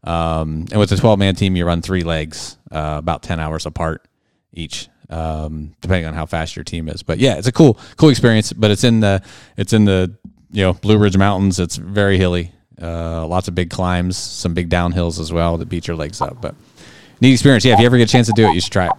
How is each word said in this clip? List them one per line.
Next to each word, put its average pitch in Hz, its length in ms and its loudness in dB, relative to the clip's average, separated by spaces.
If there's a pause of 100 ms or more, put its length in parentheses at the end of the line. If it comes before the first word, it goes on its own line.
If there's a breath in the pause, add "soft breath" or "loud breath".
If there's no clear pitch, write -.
Um, 80 680 -4
and 104 80 0
with 104 100 2
the 101 80 0
twelve 107 200 4
man 98 160 2
team, 92 220 0
you 87 100 0
run 85 160 0
three 92 220 -2
legs, 80 540 -8 (140)
uh, 76 280 -6
about 80 240 -6
ten 85 160 -6
hours 78 260 -6
apart 80 420 -6 (460)
each. - 340 -12 (220)
Um, 78 720 -8
depending 90 240 -2
on 80 80 -8
how 78 120 -8
fast 80 300 -8
your 78 80 -12
team 82 240 -10
is, 92 160 -12
but - 160 -4
yeah, 123 160 2
it's 110 120 -4
a 127 40 -2
cool, 143 260 6 (200 loud breath)
cool 160 100 6
experience. 113 460 2
But 107 180 2
it's 104 140 0
in 117 160 4
the, 98 200 2 (360 loud breath)
it's - 160 -4
in 107 100 6
the, 95 320 2 (380)
you 101 100 -2
know, 92 80 4
Blue 104 260 2
Ridge 101 200 4
Mountains. 98 420 2
It's 87 160 -4
very 98 420 0
hilly, 87 360 0 (280)
uh, 82 460 -8
lots 90 220 -4
of 90 60 -10
big 87 140 -2
climbs, 90 460 -2
some - 380 -8
big 85 160 -4
downhills 87 500 -2
as 78 140 -8
well 85 240 0
that 82 100 -8
beat 87 180 -8
your 82 120 -8
legs 76 240 -8
up. - 180 -10
But - 160 -12 (640 loud breath)
neat 131 140 6
experience. 127 320 4
Yeah, 127 80 6
if 110 80 6
you 120 60 6
ever 123 100 4
get 117 100 6
a - 40 -2
chance 120 160 4
to 107 60 0
do 110 140 6
it, 90 60 4
you 90 80 0
should - 100 -6
try 92 140 0
it. 85 140 -2